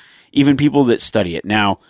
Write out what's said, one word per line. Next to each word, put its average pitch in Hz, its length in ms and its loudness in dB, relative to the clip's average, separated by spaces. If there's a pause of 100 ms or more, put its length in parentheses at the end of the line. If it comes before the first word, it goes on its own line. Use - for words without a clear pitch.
(320)
even 139 240 2
people 143 280 2
that 117 160 0
study 90 340 -4
it. - 100 -10
Now, 101 340 -2 (120)